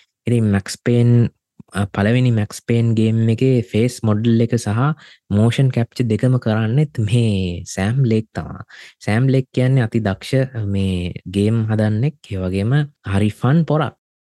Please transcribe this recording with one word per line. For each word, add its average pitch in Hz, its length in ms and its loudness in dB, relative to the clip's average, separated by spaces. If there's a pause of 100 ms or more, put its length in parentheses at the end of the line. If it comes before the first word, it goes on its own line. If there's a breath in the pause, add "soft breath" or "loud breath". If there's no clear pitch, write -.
(220 soft breath)
ඉතින් 120 220 0
මැක්ස් 98 340 0
පේන්, 120 320 2 (580)
අ, 98 180 -4
පළවෙනි 120 460 0
මැක්ස් 107 300 -2
පේන් 117 320 0
ගේම් 110 240 2 (100)
එකේ 123 340 2
ෆේස් 120 400 -2
මොඩල් 113 380 2
එක 113 140 0
සහ 107 240 -2 (500 loud breath)
මෝෂන් 113 420 2
කැප්චර් 120 340 -2
දෙකම 120 340 0
කරන්නෙත් 113 600 -2
මේ 101 640 0
සෑම් 110 400 -2
ලේක් 110 260 0
තමා. 90 340 -10 (320 loud breath)
සෑම් 117 320 0
ලේක් 131 200 0
කියන්නේ 127 360 0
අති 113 160 -2
දක්ෂ 98 320 -4 (320)
මේ 95 480 -2 (120)
ගේම් 104 420 0
හදන්නෙක්. 107 560 0
ඒ 98 160 -10
වගේම 95 340 -2 (320)
හරි 104 260 0
ෆන් 147 340 0
පොරක්. 147 300 -2 (300)